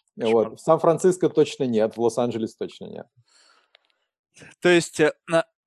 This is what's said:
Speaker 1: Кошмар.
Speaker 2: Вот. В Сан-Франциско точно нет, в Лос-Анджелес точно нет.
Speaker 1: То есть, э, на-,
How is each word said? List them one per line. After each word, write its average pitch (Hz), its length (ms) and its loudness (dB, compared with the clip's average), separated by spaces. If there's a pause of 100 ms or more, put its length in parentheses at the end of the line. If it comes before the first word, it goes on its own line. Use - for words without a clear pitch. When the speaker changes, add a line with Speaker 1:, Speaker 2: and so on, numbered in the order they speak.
(200)
Speaker 1:
Кошмар. 113 320 2
Speaker 2:
Вот. - 80 -20
В - 20 -20
Сан-Франциско 165 680 2
точно - 360 -2
нет, 110 320 -2
в 113 40 -4
Лос-Анджелес 113 560 -4
точно 90 300 -12
нет. 82 200 -16 (1600)
Speaker 1:
То 175 60 4
есть, 170 300 2
э, 151 140 2 (140)
на-, 165 180 0 (220)